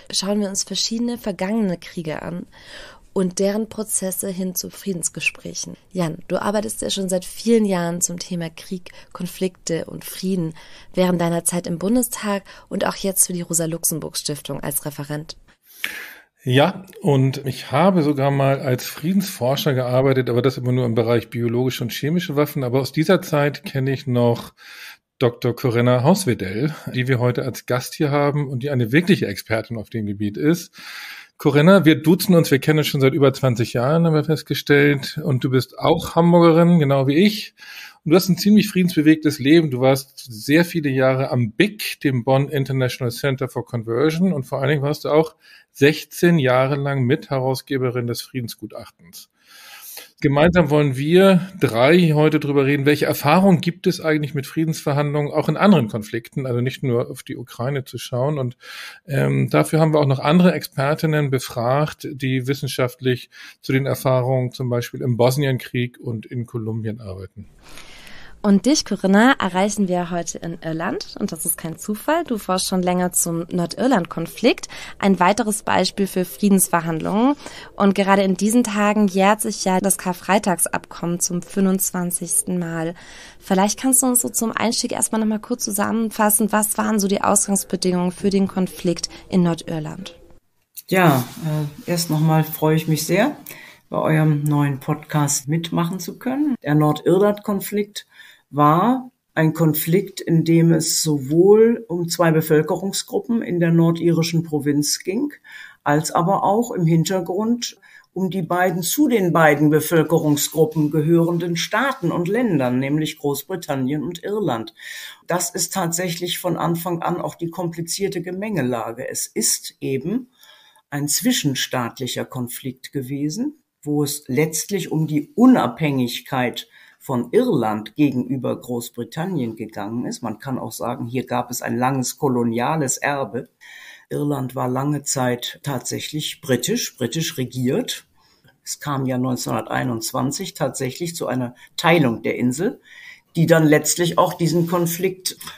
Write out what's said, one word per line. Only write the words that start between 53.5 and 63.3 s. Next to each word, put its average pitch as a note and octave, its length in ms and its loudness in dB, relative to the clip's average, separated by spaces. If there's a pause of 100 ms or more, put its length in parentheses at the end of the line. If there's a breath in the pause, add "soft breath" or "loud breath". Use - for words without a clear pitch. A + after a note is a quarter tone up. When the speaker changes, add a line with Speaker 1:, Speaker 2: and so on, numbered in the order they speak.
Speaker 2:
gibt - 260 -2
es F3 140 0
eigentlich D#3 320 0
mit C#3 120 -4
Friedensverhandlungen, D3 840 -2
auch D3+ 180 0
in D3+ 80 0
anderen E3 300 6
Konflikten, A#2 580 -6
also A#2+ 160 0
nicht B2+ 220 -4
nur B2 260 0
auf C3+ 140 -14
die C3 140 -12
Ukraine B2+ 480 -6
zu - 120 -14
schauen. C3+ 400 -4
Und, B2 200 -6 (500 loud breath)
ähm, C3+ 420 0
dafür D#3 300 2
haben D#3+ 140 4
wir D3+ 60 4
auch C#3+ 60 2
noch C3+ 140 2
andere F3 320 6
Expertinnen D3+ 800 -2
befragt, C3 800 -2
die C3 360 -2
wissenschaftlich B2+ 800 -2 (320 loud breath)